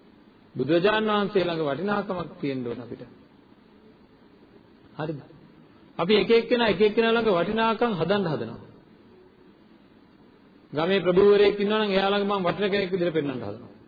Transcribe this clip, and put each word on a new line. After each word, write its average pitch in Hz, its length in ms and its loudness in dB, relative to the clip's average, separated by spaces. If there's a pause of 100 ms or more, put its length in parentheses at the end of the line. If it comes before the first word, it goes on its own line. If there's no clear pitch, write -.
(560)
බුදුරජාණන් 175 540 0
වහන්සේ 202 340 0
ළඟ 170 200 -4
වටිනාකමක් 180 720 -4
තියෙන්න 135 280 -6
ඕන 120 180 -8
අපිට. 120 200 -14 (1900)
හරිද? 151 260 -10 (800)
අපි 175 180 2
එක 196 160 2
එක්කෙනා 233 360 2
එක 190 140 0
එක්කෙනා 226 300 2
ළඟ 226 180 2
වටිනාකම් 214 640 0
හදන්න 185 320 0
හදනවා. 120 360 -6 (2000)
ගමේ 170 260 0
ප්‍රභූවරයෙක් 202 580 4
ඉන්නවා 208 220 0
නම් 214 120 0
එයා 190 180 0
ළඟ 202 180 0
මම 202 160 -2
වටින 175 260 -2
කෙනෙක් 190 220 -2
විදිහට 175 220 -2
පෙන්වන්න 143 260 -2
හදනවා. 110 340 -12 (140)